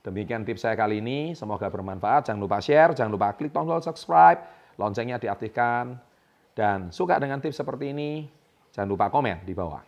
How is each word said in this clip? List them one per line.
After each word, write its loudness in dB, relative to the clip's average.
demikian -6
tips -6
saya 2
kali 0
ini. -6
Semoga -6
bermanfaat. 0
Jangan -2
lupa 0
share, 6
jangan 0
lupa 0
klik -6
tombol -2
subscribe, 6
loncengnya -2
diaktifkan. -2
Dan 0
suka 0
dengan -4
tips -6
seperti -6
ini, -6
jangan -4
lupa 0
komen 0
di -8
bawah. -6